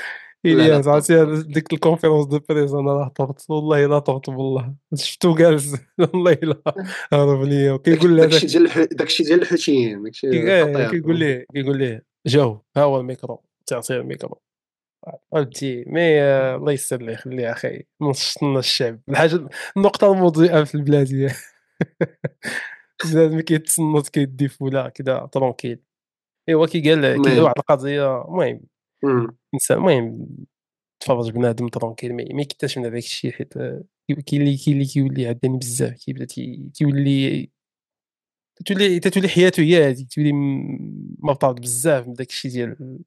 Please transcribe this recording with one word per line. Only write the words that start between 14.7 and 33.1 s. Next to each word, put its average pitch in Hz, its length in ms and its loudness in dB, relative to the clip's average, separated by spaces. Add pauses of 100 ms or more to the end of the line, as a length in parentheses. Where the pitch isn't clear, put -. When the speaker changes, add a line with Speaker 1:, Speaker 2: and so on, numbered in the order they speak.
Speaker 2:
فهمتي، 131 560 -6
مي، 156 340 2
آه، 135 340 2
الله 143 160 -4
يسر 131 300 -6
ليه، 113 140 -10
خليه 127 360 -8
اخي، - 320 -10 (180)
نشطنا 143 580 -2
الشعب. 117 400 -4 (100)
الحاجه، 151 380 2 (300)
النقطه 196 340 4
المضيئه 170 520 4
في 147 120 -8
البلاد 143 380 2
هي 135 180 -2 (480)
<laughs> - 1300 -8
بنادم 160 260 4
كيتصنت، 156 720 0
كيدي 139 380 -2
فولا 135 420 -4
كذا 131 420 -6
ترونكيل. 120 480 -4 (720)
ايوا 160 180 4
كي 156 220 0
قال، 143 240 4
كي 143 60 0
Speaker 1:
مي- 139 100 4
Speaker 2:
قال 127 100 4
واحد 147 180 4
القضيه، 139 640 0
المهم، 156 400 -4 (420)
Speaker 1:
مم. 123 340 -2 (160)
Speaker 2:
انسان، 139 240 0
المهم، 120 500 0 (720)
تفرج 120 320 -2
بنادم 117 360 -2
ترونكيل، 117 480 -8
ما، 120 160 -8
ما 135 100 -6
يكتاش 143 360 -8
من 123 80 -6
هذاك 117 180 -8
الشيء، - 280 -8